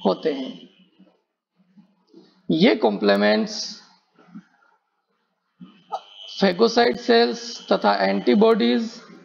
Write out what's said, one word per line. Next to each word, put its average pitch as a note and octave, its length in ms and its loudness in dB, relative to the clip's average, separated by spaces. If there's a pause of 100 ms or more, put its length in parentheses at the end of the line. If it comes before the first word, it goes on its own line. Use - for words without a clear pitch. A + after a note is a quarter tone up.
होते F3+ 280 -2
हैं। - 200 -10 (2000)
ये F3 280 2
complements G#3 840 0 (2750)
phagocyte A3+ 680 0
cells A#3 460 0 (280)
तथा G3+ 220 0 (100)
antibodies, A3+ 880 2 (340)